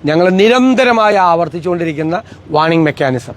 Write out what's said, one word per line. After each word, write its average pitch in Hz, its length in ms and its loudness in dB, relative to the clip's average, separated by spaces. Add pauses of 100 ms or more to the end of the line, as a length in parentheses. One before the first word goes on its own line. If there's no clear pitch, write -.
ഞങ്ങൾ 165 160 2 (140)
നിരന്തരമായി 233 760 2 (120)
ആവർത്തിച്ചുകൊണ്ടിരിക്കുന്ന 165 840 -4 (400)
വാർണിംഗ് 160 320 2
മെക്കാനിസം 131 500 -4